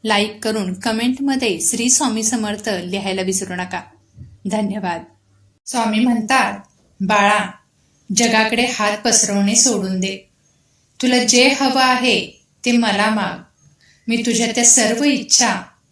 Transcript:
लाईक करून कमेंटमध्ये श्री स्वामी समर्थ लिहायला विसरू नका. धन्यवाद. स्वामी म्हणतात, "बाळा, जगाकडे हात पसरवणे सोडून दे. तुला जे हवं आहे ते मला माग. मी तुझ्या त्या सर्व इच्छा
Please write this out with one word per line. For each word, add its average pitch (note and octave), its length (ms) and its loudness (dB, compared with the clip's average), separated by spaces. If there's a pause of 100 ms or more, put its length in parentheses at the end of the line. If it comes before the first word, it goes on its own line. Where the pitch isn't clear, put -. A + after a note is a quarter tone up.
लाईक G#3+ 400 0
करून G#3 300 -2
कमेंटमध्ये B3 840 -2
श्री - 300 -2
स्वामी A3+ 320 0
समर्थ G#3+ 460 -4
लिहायला F#3+ 540 -4
विसरू F#3 320 -4
नका. F3+ 260 -8 (680)
धन्यवाद. G3 540 -4 (640)
स्वामी A3 320 -2
म्हणतात, A3+ 600 0 (420)
"बाळा, G3+ 500 2 (640)
जगाकडे A3+ 500 2
हात G#3 320 -2
पसरवणे G3+ 580 2
सोडून F#3+ 440 0
दे. F#3+ 300 -6 (720)
तुला B3 220 2
जे B3 240 6 (120)
हवं C4 220 2
आहे B3 640 0 (200)
ते B3 80 2
मला G#3+ 380 2
माग. F#3 320 -4 (680)
मी A#3 180 0
तुझ्या A3+ 280 0
त्या A#3+ 100 0
सर्व A#3 400 2
इच्छा A#3+ 500 0 (380)